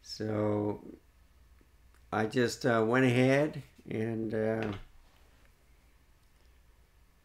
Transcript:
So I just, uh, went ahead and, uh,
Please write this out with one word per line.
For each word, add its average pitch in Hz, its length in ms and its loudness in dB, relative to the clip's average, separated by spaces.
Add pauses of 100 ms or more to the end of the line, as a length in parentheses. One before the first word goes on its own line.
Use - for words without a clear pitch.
So 104 960 -4 (1160)
I 107 140 0
just, 117 380 0
uh, 113 220 4
went 127 180 4
ahead 131 600 2 (260)
and, 110 420 -4
uh, 110 400 -2 (2500)